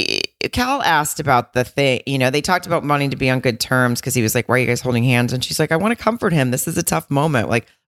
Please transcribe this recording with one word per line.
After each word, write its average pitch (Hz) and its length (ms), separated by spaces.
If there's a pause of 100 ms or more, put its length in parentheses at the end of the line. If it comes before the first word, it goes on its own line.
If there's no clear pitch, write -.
(420)
I, - 60
Cal 254 340
asked 151 380
about 131 320
the 123 100
thing, 131 440
you 135 120
know, 127 120
they 147 100
talked 180 260
about 165 180
wanting 143 260
to 135 60
be 131 140
on 127 80
good 123 220
terms 127 400
'cause 127 140
he 123 80
was 110 120
like, 120 140
"Why 120 80
are - 20
you 123 80
guys 120 140
holding 123 240
hands?" 120 280
And 123 120
she's - 160
like, 156 120
"I 160 40
wanna 214 200
comfort 226 360
him. 135 180
This 127 160
is 165 100
a 165 60
tough 165 280
moment. 139 380
Like, 117 180 (220)